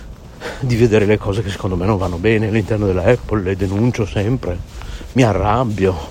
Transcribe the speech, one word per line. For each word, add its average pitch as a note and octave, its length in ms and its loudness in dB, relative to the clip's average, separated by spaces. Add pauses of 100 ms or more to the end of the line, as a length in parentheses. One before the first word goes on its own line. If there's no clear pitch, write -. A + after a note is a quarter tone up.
(600)
di B2 160 0
vedere G#2+ 300 4
le G#2+ 120 4
cose G2 240 -2
che F#2+ 80 -4
secondo F#2 280 -4
me F2 80 -2
non G#2 120 2
vanno F2+ 200 -2
bene G#2+ 320 2
all'interno G#2 360 0
della F#2 180 2
Apple, G#2+ 380 2
le F#2 140 -2
denuncio G2+ 500 0
sempre, G2+ 540 -2 (540)
mi C3 100 6
arrabbio. G#2 720 2 (160)